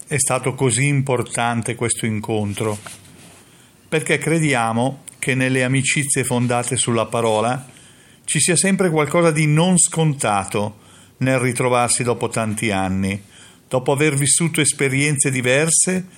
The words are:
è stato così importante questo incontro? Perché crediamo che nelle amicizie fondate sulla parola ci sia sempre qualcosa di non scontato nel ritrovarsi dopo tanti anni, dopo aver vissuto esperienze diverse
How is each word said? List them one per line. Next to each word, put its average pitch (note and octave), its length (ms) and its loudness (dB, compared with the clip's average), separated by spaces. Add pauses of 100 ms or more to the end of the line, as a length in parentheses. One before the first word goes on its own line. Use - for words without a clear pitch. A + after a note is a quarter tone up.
è D3 100 -4
stato B2+ 360 -2
così C3+ 340 0
importante A#2+ 880 -2
questo B2 300 -4
incontro? G#2+ 720 -4 (1120)
Perché D#3 280 0
crediamo C3+ 840 0 (160)
che C3 160 -2
nelle C3 300 0
amicizie C3+ 580 0
fondate A#2+ 540 0
sulla A2+ 300 0
parola A2+ 680 0 (480)
ci - 160 -4
sia E3+ 160 2
sempre F#3+ 340 2
qualcosa D#3+ 420 2
di D#3 160 2
non E3+ 300 4
scontato A2 1040 0 (380)
nel C3 220 2
ritrovarsi B2 640 0
dopo A#2+ 240 0
tanti G#2+ 440 -2
anni, F#2+ 500 -2 (460)
dopo C3+ 240 0
aver C#3+ 240 2
vissuto C#3+ 460 0
esperienze C#3 720 0
diverse D3+ 720 2 (120)